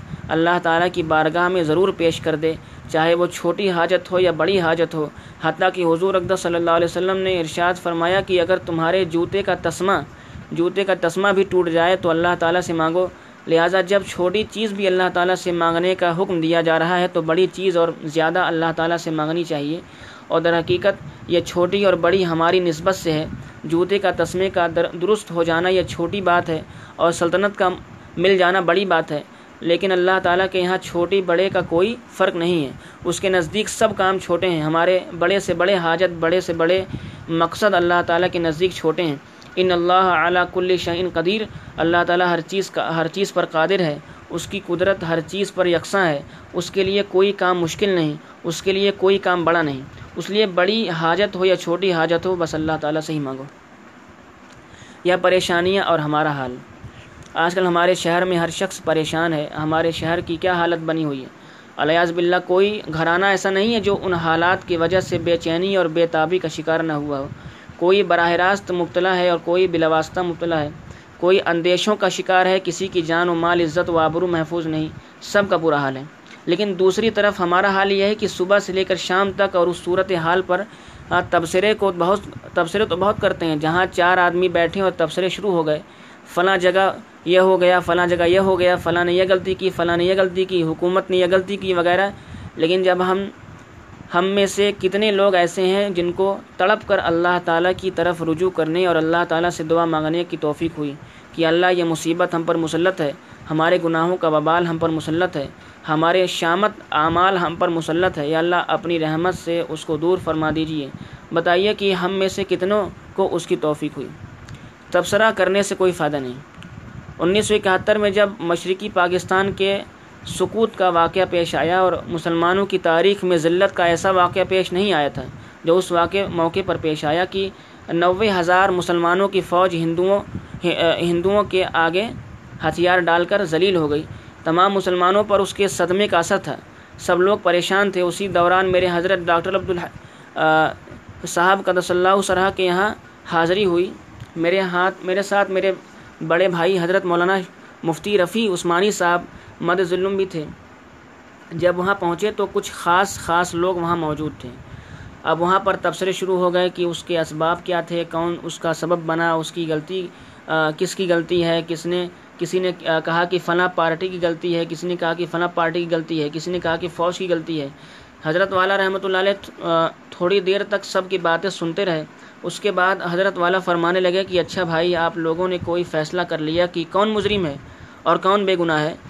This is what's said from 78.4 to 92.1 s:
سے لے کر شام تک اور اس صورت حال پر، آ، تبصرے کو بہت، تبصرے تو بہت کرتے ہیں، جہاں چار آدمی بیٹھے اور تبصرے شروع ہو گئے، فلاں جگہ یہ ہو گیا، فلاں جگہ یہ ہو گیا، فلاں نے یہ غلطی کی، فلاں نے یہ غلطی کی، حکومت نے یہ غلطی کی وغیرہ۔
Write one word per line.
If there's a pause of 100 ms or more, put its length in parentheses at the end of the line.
سے
لے
کر
شام
تک
اور
اس
صورت
حال
پر، (480)
آ،
تبصرے
کو
بہت، (340)
تبصرے
تو
بہت
کرتے
ہیں،
جہاں
چار
آدمی
بیٹھے
اور
تبصرے
شروع
ہو
گئے، (540)
فلاں
جگہ (340)
یہ
ہو
گیا،
فلاں
جگہ
یہ
ہو
گیا،
فلاں
نے
یہ
غلطی
کی،
فلاں
نے
یہ
غلطی
کی،
حکومت
نے
یہ
غلطی
کی
وغیرہ۔ (460)